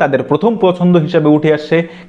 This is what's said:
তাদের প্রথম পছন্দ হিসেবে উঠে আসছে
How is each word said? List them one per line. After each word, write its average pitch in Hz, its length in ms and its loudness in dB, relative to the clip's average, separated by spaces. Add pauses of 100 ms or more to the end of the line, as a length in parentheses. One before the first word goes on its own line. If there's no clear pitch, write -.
তাদের 135 280 0
প্রথম 175 220 0 (120)
পছন্দ 180 300 2 (120)
হিসেবে 151 300 0
উঠে 156 220 0
আসছে 165 200 -2 (320)